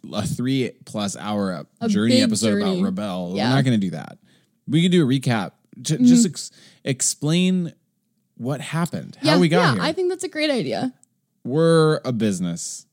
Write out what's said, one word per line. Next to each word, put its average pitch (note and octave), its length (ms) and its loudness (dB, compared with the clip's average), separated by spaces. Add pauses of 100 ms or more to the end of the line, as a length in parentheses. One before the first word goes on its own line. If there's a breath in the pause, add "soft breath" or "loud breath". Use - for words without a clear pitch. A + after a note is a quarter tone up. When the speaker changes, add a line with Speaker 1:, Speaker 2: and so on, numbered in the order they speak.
(120)
Speaker 1:
a G#2 140 -4
three B2+ 460 -4 (140)
plus G#2 300 -6
hour G2 360 -4
ep-, D#2 140 -10 (140)
Speaker 2:
A A#3 80 -2
Speaker 1:
journey G#3+ 260 2
Speaker 2:
big C4 80 4
Speaker 1:
episode G#3+ 360 0
Speaker 2:
journey. G3 220 0
Speaker 1:
about - 40 2
Rebel. F#2 520 -6
Speaker 2:
Yeah. B2 140 0
Speaker 1:
We're C3+ 60 2
not C#3 80 2
gonna A#2+ 140 2
do F#2+ 120 -2
that. - 280 -14 (480 soft breath)
We D#3+ 160 2
can F#3 80 4
do F3 140 4
a - 40 2
recap. B2 440 -2 (280)
J- D3+ 160 -2
Speaker 2:
Mm-hmm. B3 100 4
Speaker 1:
just A#3+ 200 8
ex-, - 240 -8 (340 soft breath)
explain E3+ 920 -2 (600)
what B2+ 260 -6
happened, D#3 580 -6
how D4 120 2
Speaker 2:
Yeah, F#3 60 4
Speaker 1:
we F3+ 100 4
got E3 120 4
Speaker 2:
yeah, - 140 2
Speaker 1:
here. F#3 80 -2
Speaker 2:
I D#4 100 -2
think F4+ 160 -2
that's F#4 160 -6
a - 40 -8
great D4+ 220 -4
idea. F#3 420 -2 (520)
Speaker 1:
We're D#3 600 4
a C3 80 -2
business. F#2 800 -4